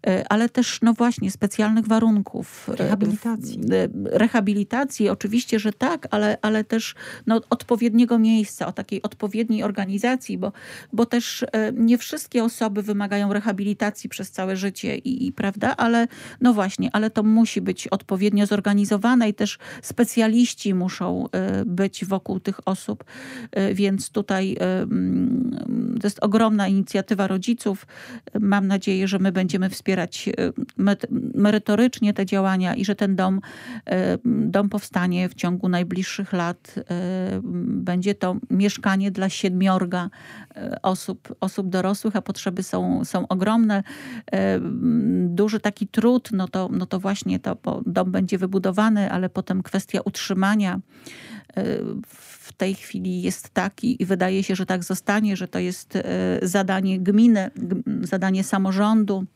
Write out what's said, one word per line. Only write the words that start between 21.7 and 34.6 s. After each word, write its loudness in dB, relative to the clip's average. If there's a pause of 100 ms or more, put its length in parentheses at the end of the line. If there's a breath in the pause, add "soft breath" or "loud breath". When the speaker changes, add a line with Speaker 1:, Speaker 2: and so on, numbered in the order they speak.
Speaker 1:
wokół -4
tych -6
osób, -6 (480 loud breath)
e, 0
więc 0
tutaj, -2
e, 0
mm, 0 (540)
to -2
jest -2
ogromna 4
inicjatywa 0
rodziców. -2 (540 loud breath)
Mam 2
nadzieję, 0
że 0
my 2
będziemy 0
wspierać, -4
e, -2 (500)
met-, 2 (280)
merytorycznie 2
te 0
działania 0
i -2
że 0
ten 0
dom, 2 (460 loud breath)
e, 0
dom 2